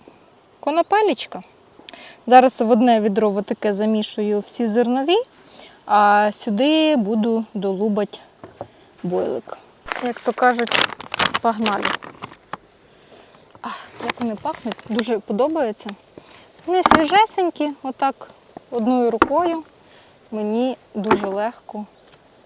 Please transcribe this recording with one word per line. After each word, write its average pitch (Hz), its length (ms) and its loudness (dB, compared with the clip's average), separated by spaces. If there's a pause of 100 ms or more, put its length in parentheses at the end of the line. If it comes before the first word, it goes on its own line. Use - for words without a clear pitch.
(600)
конопелічка. 330 800 0 (840)
Зараз 254 340 8
в 226 100 2
одне 233 300 6
відро 208 360 0
отаке 208 360 -2
замішую 208 680 -2
всі 233 280 -4
зернові, 247 480 2 (720)
а 208 480 4
сюди 302 640 2
буду 226 480 0 (100)
долубать 202 640 -2 (840)
бойлик. 180 560 -4 (460)
Як 240 160 -4
то 240 120 -4
кажуть, 240 380 2 (720)
погнали. 220 440 0 (1800)
А, 240 60 -12 (360)
як - 160 -6
вони 226 140 -4
пахнуть, 247 420 -8 (120)
дуже 220 300 -2
подобається. 240 720 -4 (760)
Вони 349 160 2
свіжесенькі, 330 880 0 (120)
отак - 480 -6 (400)
одною 240 400 0
рукою 320 520 0 (680)
мені 220 460 -2 (180)
дуже 208 320 -2
легко 208 600 -6 (600)